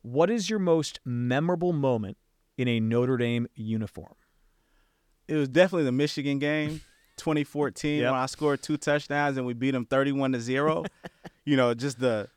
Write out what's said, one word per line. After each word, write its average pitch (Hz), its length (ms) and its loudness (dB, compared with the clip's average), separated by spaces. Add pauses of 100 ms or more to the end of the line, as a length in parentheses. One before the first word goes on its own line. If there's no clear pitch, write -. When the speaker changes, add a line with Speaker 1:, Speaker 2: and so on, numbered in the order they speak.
Speaker 1:
"What 143 260 2
is 214 200 -2
your 214 100 -2
most 165 440 0
memorable 151 720 0
moment 120 440 0 (400)
in 123 120 -2
a 117 100 2
Notre 120 380 2
Dame 120 380 0
uniform?" 110 600 -6 (1120)
Speaker 2:
It 156 80 -4
was 143 140 2
definitely 170 360 4
the 123 60 2
Michigan 143 480 0
game, 151 400 -2 (200)
<laughs> - 180 -20
twenty 151 260 0
fourteen, 147 600 -2
Speaker 1:
Yep. 127 100 2
Speaker 2:
when 127 80 0
I 131 60 0
scored 143 340 -2
two 151 160 -2
touchdowns 147 580 0
and 127 100 -4
we 123 80 -4
beat 131 220 0
'em 120 100 -2
thirty-one 139 460 0
to 123 80 0
zero. 143 500 0
Speaker 1:
<laughs> - 40 -14 (500)
Speaker 2:
You 143 140 2
know, 120 160 4
just 120 260 -4
the 113 380 0